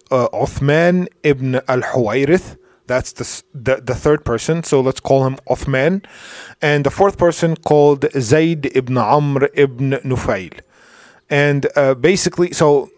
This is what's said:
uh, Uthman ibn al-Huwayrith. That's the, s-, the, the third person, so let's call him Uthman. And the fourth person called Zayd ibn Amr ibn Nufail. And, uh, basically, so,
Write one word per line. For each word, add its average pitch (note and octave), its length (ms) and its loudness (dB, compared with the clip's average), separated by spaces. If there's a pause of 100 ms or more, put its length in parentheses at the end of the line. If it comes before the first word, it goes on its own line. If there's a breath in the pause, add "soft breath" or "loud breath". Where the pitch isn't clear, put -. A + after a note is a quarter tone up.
(100)
uh, B2 200 2
Uthman E3 800 0 (140)
ibn C3 320 0 (140)
al-Huwayrith. C3 880 0 (280 soft breath)
That's B2 260 -4
the, - 100 -10
s-, - 220 -14 (100)
the, C3 220 0
the B2 180 -4
third D3+ 320 0
person, D#3 360 -2
so C3+ 200 2
let's C3 180 -2
call C3+ 260 2
him C3 100 -4 (120)
Uthman. C#3 560 -2 (560 loud breath)
And D3 240 2
the C3+ 60 0
fourth G3 260 2
person E3 400 0
called D3 560 2
Zayd C#3+ 640 0
ibn B2+ 220 0
Amr C#3 560 2
ibn C3+ 380 0 (120)
Nufail. A#2+ 560 -4 (680 soft breath)
And, C#3+ 360 2 (100)
uh, C#3 180 4
basically, F3 580 0
so, D3 460 2